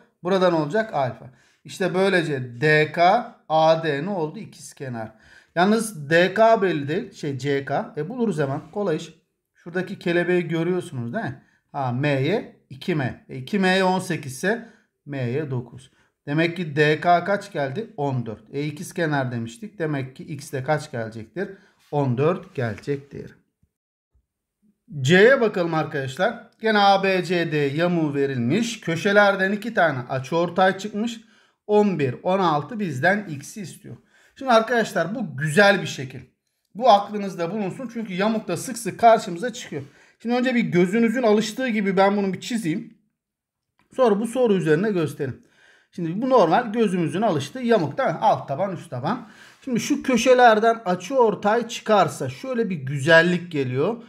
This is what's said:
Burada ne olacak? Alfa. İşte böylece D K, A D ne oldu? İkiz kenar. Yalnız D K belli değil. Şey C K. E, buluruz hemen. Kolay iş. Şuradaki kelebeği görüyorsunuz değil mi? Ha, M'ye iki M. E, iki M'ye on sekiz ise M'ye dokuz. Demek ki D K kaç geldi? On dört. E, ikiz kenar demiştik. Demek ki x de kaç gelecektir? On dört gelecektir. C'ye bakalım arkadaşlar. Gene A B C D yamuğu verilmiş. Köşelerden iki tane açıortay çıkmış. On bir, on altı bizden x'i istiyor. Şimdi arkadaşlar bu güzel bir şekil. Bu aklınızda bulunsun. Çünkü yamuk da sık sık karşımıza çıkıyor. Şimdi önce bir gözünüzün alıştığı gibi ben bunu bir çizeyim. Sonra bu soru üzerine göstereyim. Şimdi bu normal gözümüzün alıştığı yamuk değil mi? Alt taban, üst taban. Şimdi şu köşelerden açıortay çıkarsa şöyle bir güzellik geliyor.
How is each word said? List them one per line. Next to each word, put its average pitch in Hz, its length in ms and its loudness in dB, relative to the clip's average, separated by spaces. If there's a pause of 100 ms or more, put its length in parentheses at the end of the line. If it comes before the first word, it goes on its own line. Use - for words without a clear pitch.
(240)
Burada 185 260 2
ne 170 60 0
olacak? 160 380 -2
Alfa. 131 320 -2 (380)
İşte 175 300 -4
böylece 151 680 0
D 151 300 4
K, 190 440 2 (140)
A 160 340 4
D 147 220 -2
ne 196 40 -6
oldu? 180 300 -6
İkiz - 340 -18
kenar. 120 380 -10 (440)
Yalnız 175 540 0
D 180 240 4
K 220 280 4
belli 160 260 0
değil. 196 260 -6
Şey 139 240 -8
C 139 280 -2
K. 156 320 -4
E, 151 120 -6
buluruz 226 300 -4
hemen. 143 220 -2 (100)
Kolay 196 240 -2
iş. - 180 -10 (400)
Şuradaki 180 460 -8
kelebeği 175 480 0
görüyorsunuz 165 680 -4
değil 214 120 -6
mi? 127 180 -10 (280)
Ha, 135 200 -4
M'ye 143 680 -2 (100)
iki 170 260 -4
M. 127 340 -4
E, 139 60 -12
iki 135 240 -4
M'ye 190 240 2
on 185 160 2
sekiz 143 340 -6
ise 220 360 -4 (360)
M'ye 135 460 -4
dokuz. 123 400 -10 (360)
Demek 165 300 0
ki 156 180 -6
D 151 240 4
K 175 240 4
kaç 196 280 -4
geldi? 147 460 -6
On 131 280 -4
dört. 107 180 -12 (100)
E, 143 100 -4
ikiz 151 300 -10
kenar 143 380 -2
demiştik. 117 480 -10
Demek 143 360 -6
ki 175 80 -16
x - 280 -14
de 131 120 -6
kaç 151 280 -2
gelecektir? 113 580 -8 (420)
On 135 260 -2
dört 170 380 -2
gelecektir. 117 800 -8 (1700)
C'ye 202 400 6
bakalım 185 320 0
arkadaşlar. 156 760 -4 (120)
Gene 220 180 2
A 196 240 6
B 190 200 2
C 170 280 -2
D 151 60 0
yamuğu 156 560 0
verilmiş. 139 680 0
Köşelerden 196 720 2
iki 214 220 -6
tane 156 260 2 (100)
açıortay 175 680 0
çıkmış. 214 440 -6 (460)
On 208 320 2
bir, 127 240 -2
on 185 160 0
altı 170 400 0
bizden 180 500 0
x'i 156 320 -12
istiyor. 135 340 -16 (400)
Şimdi 254 160 -2
arkadaşlar 220 640 2
bu 170 220 -8
güzel 170 440 4
bir 151 60 -6
şekil. 131 320 -10 (560)
Bu 233 140 2
aklınızda 202 640 2
bulunsun. 208 420 -6
Çünkü 202 200 -8
yamuk 220 340 -2
da 170 100 -2
sık 220 200 -8
sık 175 220 -8
karşımıza 220 540 4
çıkıyor. 143 300 -12 (360)
Şimdi 233 160 -4
önce 247 200 0
bir 233 60 2
gözünüzün 202 640 2
alıştığı 220 440 2
gibi 196 300 0
ben 202 200 4
bunu 196 160 -2
bir - 80 -8
çizeyim. 208 560 -6 (960)
Sonra 214 240 2
bu 226 80 -4
soru 240 260 2
üzerine 170 380 2
göstereyim. 143 500 -4 (500)
Şimdi 175 300 -6
bu 262 80 -2
normal 220 420 4
gözümüzün 185 500 0
alıştığı 190 380 -2
yamuk 226 380 0
değil 285 120 0
mi? 160 120 -4
Alt 175 260 2
taban, 180 260 -4
üst 131 160 -14
taban. 143 380 -6 (340)
Şimdi 240 180 -4
şu - 240 -2
köşelerden 233 840 4
açıortay 220 840 0
çıkarsa 165 640 0
şöyle 233 400 -4
bir 190 60 -6
güzellik 165 760 2
geliyor. 143 580 -2